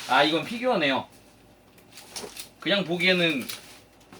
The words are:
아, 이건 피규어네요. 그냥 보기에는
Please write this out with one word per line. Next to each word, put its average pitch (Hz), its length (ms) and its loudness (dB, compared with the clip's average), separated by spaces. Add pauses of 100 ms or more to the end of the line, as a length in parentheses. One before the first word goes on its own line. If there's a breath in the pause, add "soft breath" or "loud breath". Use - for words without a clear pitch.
아, 131 140 6
이건 156 220 2
피규어네요. 196 600 0 (1500)
그냥 185 240 0
보기에는 170 640 0 (720)